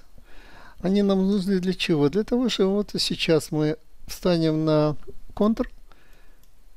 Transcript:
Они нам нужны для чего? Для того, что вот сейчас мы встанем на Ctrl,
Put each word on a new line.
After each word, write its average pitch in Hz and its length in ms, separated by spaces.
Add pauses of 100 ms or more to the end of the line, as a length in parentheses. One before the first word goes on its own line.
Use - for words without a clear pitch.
(800)
Они 196 240
нам 190 240
нужны 196 320
для 180 160
чего? 147 340
Для 190 140
того, 247 260
что 190 240
вот 202 240
сейчас - 540
мы 151 260 (300)
встанем 160 580
на 151 320 (380)
Ctrl, 220 340 (1080)